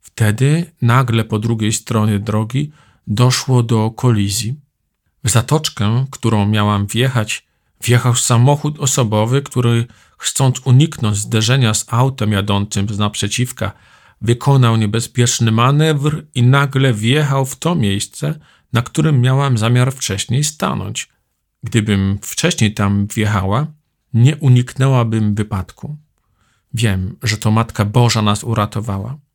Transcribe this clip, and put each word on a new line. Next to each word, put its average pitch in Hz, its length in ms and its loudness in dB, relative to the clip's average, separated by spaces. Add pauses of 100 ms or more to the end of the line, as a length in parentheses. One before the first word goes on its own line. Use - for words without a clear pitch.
Wtedy 131 720 0 (100)
nagle 120 420 2
po 110 140 -4
drugiej 110 340 -2
stronie 107 460 0
drogi 110 520 -4 (360)
doszło 123 560 2
do 110 280 0
kolizji. 110 720 0 (640)
W 113 60 0
zatoczkę, 120 800 0
którą 107 360 0
miałam 104 400 0
wjechać, 120 600 -2 (360)
wjechał 120 320 2
samochód 143 640 2
osobowy, 120 640 0
który, 120 440 0 (320)
chcąc - 460 0
uniknąć 127 520 2
zderzenia 110 580 0
z - 140 -4
autem 120 440 0
jadącym 101 560 -2
z 101 100 -6
naprzeciwka, 104 760 -4 (480)
wykonał 120 560 2
niebezpieczny 113 760 0
manewr 147 800 2
i 120 80 0
nagle 135 520 2
wjechał 135 520 0
w - 100 -12
to 170 180 -2
miejsce, 143 640 -4 (340)
na 117 100 0
którym 151 380 0
miałam 131 380 2
zamiar 123 340 2
wcześniej 127 520 -4
stanąć. 98 640 -6 (540)
Gdybym 101 600 0
wcześniej - 520 -2
tam 101 320 0
wjechała, 104 600 -2 (480)
nie 117 220 4
uniknęłabym 123 1000 2
wypadku. 104 640 -6 (800)
Wiem, 95 480 -2
że 107 140 -2
to 107 140 -2
Matka 113 340 0
Boża 113 380 2
nas 104 220 -2
uratowała. 110 720 -4 (160)